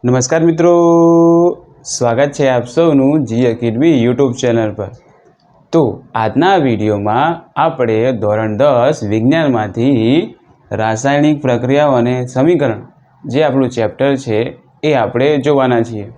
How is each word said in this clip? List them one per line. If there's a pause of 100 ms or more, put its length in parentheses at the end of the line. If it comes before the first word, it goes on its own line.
નમસ્કાર
મિત્રો, (1040)
સ્વાગત
છે
આપ
સૌનું
જી
એકેડમી
YouTube
ચેનલ
પર. (840)
તો (120)
આજના
વીડિયોમાં (140)
આપણે
ધોરણ
દસ
વિજ્ઞાનમાંથી (380)
રાસાયણિક
પ્રક્રિયાઓ
અને
સમીકરણ, (420)
જે
આપણું
ચેપ્ટર
છે, (260)
એ
આપણે
જોવાના
છીએ.